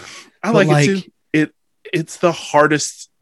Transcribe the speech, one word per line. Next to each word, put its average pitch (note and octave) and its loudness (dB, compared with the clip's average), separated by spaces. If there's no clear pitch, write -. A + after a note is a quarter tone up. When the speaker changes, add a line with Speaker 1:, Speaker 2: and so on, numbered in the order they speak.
Speaker 1:
I A3+ -4
Speaker 2:
but, - 4
Speaker 1:
like - -
it D3+ 2
Speaker 2:
like D3+ 2
Speaker 1:
too. - -20
It, D3+ 0
it's E3 -6
the E3+ 0
hardest - 0